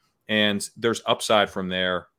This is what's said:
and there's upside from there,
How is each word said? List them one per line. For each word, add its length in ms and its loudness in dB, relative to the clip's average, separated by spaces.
and 480 0
there's 300 -2
upside 440 2
from 200 -8
there, 380 -2